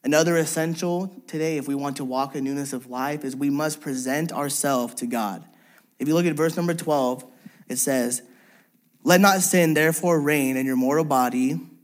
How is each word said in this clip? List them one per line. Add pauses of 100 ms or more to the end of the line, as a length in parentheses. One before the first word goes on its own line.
Another
essential (100)
today,
if
we
want
to
walk
in
newness
of
life,
is
we
must
present
ourselves
to
God. (540)
If
you
look
at
verse
number
twelve, (440)
it
says, (800)
"Let
not
sin
therefore
reign
in
your
mortal
body (240)